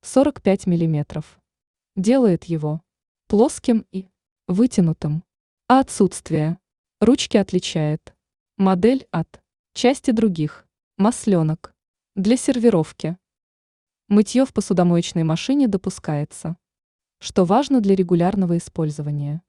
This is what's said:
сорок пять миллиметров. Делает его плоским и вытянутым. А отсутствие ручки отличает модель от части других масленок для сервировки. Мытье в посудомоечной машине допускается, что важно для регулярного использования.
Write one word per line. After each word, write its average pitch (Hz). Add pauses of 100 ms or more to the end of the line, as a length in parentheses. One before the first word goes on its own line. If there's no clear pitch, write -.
сорок -
пять 196
миллиметров. 160 (540)
Делает 208
его 156 (460)
плоским 226
и 190 (400)
вытянутым. 175 (460)
А 262
отсутствие 170 (420)
ручки 226
отличает 160 (440)
модель 196
от - (300)
части -
других 196 (320)
масленок 180 (400)
для 208
сервировки. 214 (920)
Мытье 214
в -
посудомоечной 175
машине 233
допускается, 165 (600)
что -
важно 262
для 196
регулярного 180
использования. 147